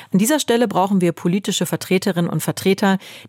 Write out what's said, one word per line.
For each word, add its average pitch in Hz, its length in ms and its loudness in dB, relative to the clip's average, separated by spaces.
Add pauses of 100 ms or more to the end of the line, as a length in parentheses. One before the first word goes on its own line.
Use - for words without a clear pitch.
(140)
An 185 60 4
dieser 262 200 2
Stelle 240 280 2
brauchen 190 340 2
wir 175 100 2
politische 185 540 -2
Vertreterinnen 175 640 -2
und 156 120 -2
Vertreter, 190 580 0 (300)